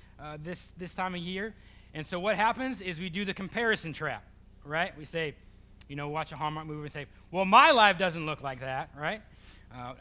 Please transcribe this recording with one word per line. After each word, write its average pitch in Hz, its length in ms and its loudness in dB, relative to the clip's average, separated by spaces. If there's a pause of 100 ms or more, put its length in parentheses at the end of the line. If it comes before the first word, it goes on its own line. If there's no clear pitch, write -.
(180)
uh, 151 200 -12
this, 170 380 -10
this 170 180 -10
time 185 200 -4
of 175 80 -6
year. 190 320 -6 (400)
And 151 100 -8
so 180 160 -4
what 202 160 2
happens 226 460 0
is 175 180 -6
we 190 80 -6
do 185 160 -4
the 196 80 -2
comparison 202 640 -2
trap, 131 300 -6 (380)
right? 160 360 -2
We 151 80 -14
say, 160 300 -4 (520)
you 143 80 -10
know, 147 120 -6
watch 151 240 -6
a 151 40 -12
Hallmark 156 300 -4
movie 151 160 -8
and 147 100 -10
say, 147 140 -8 (240)
"Well, 185 160 2
my 247 240 10
life 208 260 8
doesn't 170 300 0
look 151 160 -4
like 131 180 -6
that," 131 340 -6
right? 170 280 -6 (500)
Uh, 123 280 -12